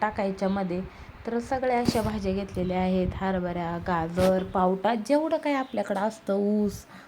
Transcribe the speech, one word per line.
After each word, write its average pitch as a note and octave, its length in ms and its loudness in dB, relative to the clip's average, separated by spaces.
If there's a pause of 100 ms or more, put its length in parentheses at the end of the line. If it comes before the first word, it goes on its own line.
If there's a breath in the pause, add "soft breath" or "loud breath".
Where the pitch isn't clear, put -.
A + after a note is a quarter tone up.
टाकायच्यामध्ये. G3 800 0 (460 loud breath)
तर A#3 120 -2
सगळ्या B3+ 400 0
अशा A#3+ 220 2
भाज्या G#3 320 0
घेतलेल्या F#3 460 -2
आहेत, F#3 360 2
हरभरा, F3 600 -2 (100)
गाजर, F#3 560 2
पावटा, F#3+ 520 2
जेवढं D4 420 2
काही D4 180 0
आपल्याकडं G#3 440 -2
असतं, G#3 360 -2
ऊस, G#3 500 0 (220 loud breath)